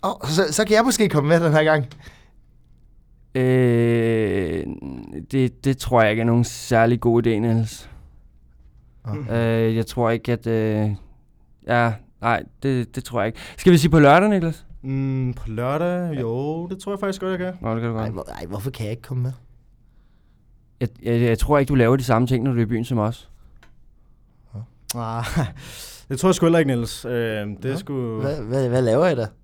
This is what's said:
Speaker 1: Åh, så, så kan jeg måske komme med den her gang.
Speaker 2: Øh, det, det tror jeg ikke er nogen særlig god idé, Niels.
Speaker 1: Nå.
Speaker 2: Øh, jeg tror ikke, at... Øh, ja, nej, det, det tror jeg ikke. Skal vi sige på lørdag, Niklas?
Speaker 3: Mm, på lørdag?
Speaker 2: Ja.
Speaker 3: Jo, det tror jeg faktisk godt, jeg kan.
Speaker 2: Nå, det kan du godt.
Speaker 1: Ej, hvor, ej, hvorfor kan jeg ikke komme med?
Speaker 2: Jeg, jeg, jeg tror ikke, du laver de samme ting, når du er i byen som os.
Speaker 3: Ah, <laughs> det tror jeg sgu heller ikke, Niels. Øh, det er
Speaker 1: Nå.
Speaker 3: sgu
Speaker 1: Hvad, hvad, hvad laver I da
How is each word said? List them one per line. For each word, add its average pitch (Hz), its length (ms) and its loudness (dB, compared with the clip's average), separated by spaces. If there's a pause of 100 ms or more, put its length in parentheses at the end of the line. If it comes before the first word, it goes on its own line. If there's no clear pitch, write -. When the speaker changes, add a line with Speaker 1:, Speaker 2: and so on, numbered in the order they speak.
Speaker 1:
Åh, 190 80 -2 (160)
så, 160 220 0
så 220 140 0
kan 208 120 4
jeg 226 80 6
måske 226 240 2
komme 147 200 0
med 170 120 4
den 165 120 2
her 156 120 4
gang. 156 220 2 (1500)
Speaker 2:
Øh, 117 1300 2 (680)
det, 127 320 -2
det 135 140 0
tror 120 240 2
jeg 107 80 4
ikke 110 100 0
er 113 60 0
nogen 120 180 4
særlig 117 560 2
god 117 260 2
idé, 117 40 2
Niels. 113 600 -2 (1160)
Speaker 1:
Nå. 117 280 -6
Speaker 2:
Øh, 113 420 2
jeg 113 100 0
tror 117 240 0
ikke, 117 220 -2
at... 117 140 -4
Øh, 110 440 0 (760)
ja, 120 260 2 (280)
nej, 110 220 -2 (200)
det, 127 340 -2
det 127 80 -8
tror 120 160 -6
jeg 101 60 0
ikke. 113 120 -8 (180)
Skal - 160 6
vi 170 60 8
sige 147 120 4
på 160 80 6
lørdag, 156 300 8
Niklas? 170 380 -2 (160)
Speaker 3:
Mm, 131 540 -2
på - 140 -10
lørdag? 160 640 -4
Speaker 2:
Ja. 135 60 -6
Speaker 3:
Jo, 139 480 -4
det 190 100 -8
tror 202 140 -8
jeg 196 80 -6
faktisk 196 200 -4
godt, 185 100 -4
jeg 185 80 -4
kan. 185 240 -6
Speaker 2:
Nå, 113 120 -2
det 113 60 -4
kan 117 100 -4
du 113 60 -4
godt. 110 100 -4
Speaker 1:
Ej, 117 40 -6
hvor, - 120 -8 (180)
ej, 85 60 -12
hvorfor 95 240 -8
kan 117 140 -8
jeg 104 60 -6
ikke 113 120 -8
komme 123 200 -6
med? 131 100 -4 (1500)
Speaker 2:
Jeg, 120 80 -2 (140)
jeg, 117 180 0
jeg 117 180 2
tror 147 200 2
ikke, 135 100 2
du 147 60 0
laver 123 220 4
de 135 80 -2
samme 120 240 2
ting, 123 160 0
når 135 80 0
du 120 60 0
er 117 40 2
i 110 40 0
byen 117 180 -4
som 120 140 -2
os. 110 320 -4 (1600)
Speaker 3:
Ah, 117 300 -6 (440)
<laughs> - 400 -20
det 135 120 -6
tror 185 80 2
jeg 185 60 6
sgu 170 120 2
heller 170 120 4
ikke, 139 160 2
Niels. 117 300 -6
Øh, 123 80 -6
det 107 520 -4
er 131 80 -4
Speaker 1:
Nå. 143 40 -4
Speaker 3:
sgu 127 440 -6
Speaker 1:
Hvad, 139 220 -4
hvad, 123 260 -2
hvad 127 140 2
laver 123 260 4
I 160 60 2
da 117 120 -4 (180)